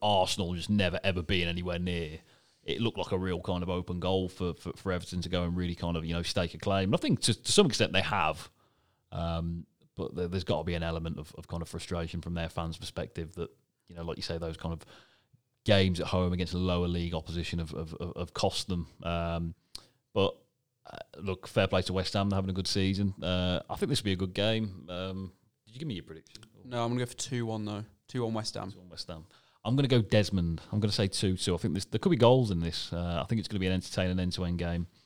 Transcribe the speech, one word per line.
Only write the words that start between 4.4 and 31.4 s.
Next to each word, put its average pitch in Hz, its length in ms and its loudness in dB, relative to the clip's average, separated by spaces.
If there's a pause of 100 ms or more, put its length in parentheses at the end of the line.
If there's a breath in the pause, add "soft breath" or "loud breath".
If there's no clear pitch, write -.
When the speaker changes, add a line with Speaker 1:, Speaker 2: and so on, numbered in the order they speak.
Speaker 1:
for, - 220 -8
for 95 160 -4
Everton 87 300 -4
to 82 60 -6
go 87 140 0
and 87 140 0
really 90 180 -2
kind 85 220 -2
of, 80 80 -4
you 82 100 -2
know, 85 80 -2
stake - 320 -2
a - 40 -10
claim. 98 260 2
And 101 100 2
I - 40 4
think 226 240 2
to, 113 120 4
to - 180 -4
some 208 140 8
extent 110 260 2
they 90 100 4
have. 80 460 0 (640)
Um, 85 560 -2 (300)
but 87 180 -6
there, 87 140 -2
there's 92 160 -2
gotta - 180 0
be 87 120 -2
an 82 100 -2
element 82 340 -4
of, 78 180 -12
of - 120 -14
kind 82 120 -6
of 80 80 -8
frustration 85 520 -6
from 85 140 -6
their 82 140 -2
fans' 82 300 -6
perspective 82 560 -8
that, - 160 -6 (380)
you 87 80 -20
know, 85 80 -8
like 85 120 -4
you 101 60 -10
say, 85 160 -4
those 80 180 -6
kind 82 160 -6
of 80 100 -8 (800 loud breath)
games 95 340 6
at 80 80 -2
home 92 260 2
against 90 220 -2
lower 90 320 2
league 87 280 -2
opposition 82 440 -4
have, 80 140 -4
have, 80 280 -8
have, 85 160 -6
have 87 180 -6
cost - 340 -2
them. 87 180 -2 (160)
Um, 85 520 -2 (600 loud breath)
but, 98 220 4 (520)
uh, - 100 -14 (220)
look, 95 280 -6
fair 98 180 4
play 92 160 4
to 95 100 -4
West 92 220 0
Ham. 101 160 2
They're 98 60 2
having 95 140 0
a 90 40 -2
good 92 140 -2
season. 95 520 2
Uh, 90 480 0
I - 60 -6
think - 160 -2
this 139 100 0
will 104 60 -4
be 98 60 2
a 92 40 0
good 92 180 -2
game. 104 540 0
Um, 92 440 -6 (340)
did 110 80 -20
you 123 60 -16
give 165 80 -8
me 127 60 -4
your 85 100 -8
prediction? - 400 -18 (200)
Speaker 2:
No, 123 200 -2
I'm 120 60 0
gonna 123 100 0
go 123 60 -2
for - 120 -10
two 120 260 -4
one 110 200 -4
though. 104 200 -6 (220)
Two 127 180 -4
one 113 100 -2
West 107 200 -4
Ham. 101 160 -8
Speaker 1:
Two - 80 -16
one 90 100 -20
West - 200 -14
Ham. 80 160 -12 (400 soft breath)
I'm 127 120 2
gonna 139 120 4
go 123 120 6
Desmond. 92 600 4 (120)
I'm 104 80 2
gonna 104 120 4
say 101 140 2
two 98 300 2
two. 90 180 0